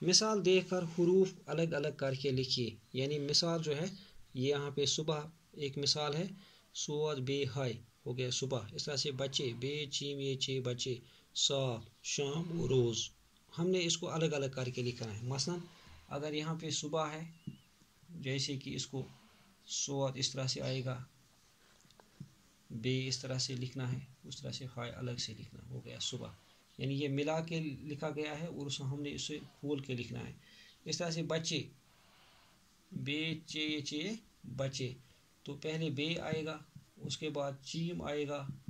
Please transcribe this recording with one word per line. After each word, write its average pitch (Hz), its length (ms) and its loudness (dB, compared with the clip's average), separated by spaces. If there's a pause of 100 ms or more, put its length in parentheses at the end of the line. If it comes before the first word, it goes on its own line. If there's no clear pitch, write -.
मिसाल 202 380 6
देखकर 185 440 6
हरूफ 180 640 6
अलग-अलग 151 480 2
करके 135 340 0
लिखिए, 127 460 2 (180)
यानी 139 240 2
मिसाल 160 440 2
जो 151 120 0
है 190 220 -2 (400)
ये 131 140 2
यहाँ 143 200 2
पे 143 160 2
सुबह 151 440 0 (280)
एक 143 200 -2
मिसाल 147 360 4
है, 190 220 -2 (380)
सोअद 151 440 0
बे 139 260 2
हाय 127 340 0 (280)
हो 127 80 -2
गया 123 160 0
सुबह। 123 440 0
इस 147 120 -4
तरह 147 100 0
से 143 160 0
बच्चे, 135 400 0
बे 139 340 -2
चीम 143 340 -4
ये 135 160 0
चे 135 240 0
बच्चे, 123 420 -2 (320)
साफ, 131 540 2 (160)
शाम 165 560 0
और 123 80 2
रोज़, 120 400 6 (480)
हमने 185 240 4
इसको 170 260 2
अलग-अलग 143 480 2
करके 123 280 -2
लिखा 120 240 -2
है। 110 200 -4
मसलन 170 360 0 (480)
अगर 147 240 -2
यहाँ 156 220 0
पे 160 140 -4
सुबह 156 340 2
है, 156 300 -6 (760)
जैसे 135 460 -2
कि 139 140 -6
इसको 135 360 -4 (600)
सोअद 139 500 0
इस 135 160 0
तरह 131 140 0
से 143 140 0
आएगा, 131 480 -2 (1600)
बे 131 340 0
इस 127 160 -2
तरह 131 160 -2
से 131 160 0
लिखना 127 320 -4
है, 127 200 -2 (200)
उस - 160 -10
तरह 127 100 -4
से 135 120 -6
हाय 120 260 -6
अलग 123 280 -4
से 110 160 -4
लिखना, 120 340 -14
हो 127 120 -8
गया 120 180 -12
सुबह। 113 360 -6 (460)
यानी 135 140 0
ये 143 140 0
मिला 147 320 2
के 165 200 -2
लिखा 147 500 -4
गया 151 220 -2
है 160 160 -4
और 139 180 -6
उस, 139 140 -4
हमने 143 300 -2
इसे 147 280 -4
खोल 143 420 -4
के 131 140 -4
लिखना 120 240 -6
है। 117 180 -8 (500)
इस 160 120 -2
तरह 170 120 0
से 160 120 0
बच्चे, 160 480 0 (1200)
बे 156 540 0
चे 151 340 -2
चे 175 360 -2 (280)
बच्चे, 131 500 -2 (500)
तो 143 80 -6
पहले 156 360 -2
बे 151 240 0
आएगा, 156 520 -2 (360)
उसके 151 260 -4
बाद 139 380 -2
चीम 165 360 -2
आएगा 143 460 -2 (220)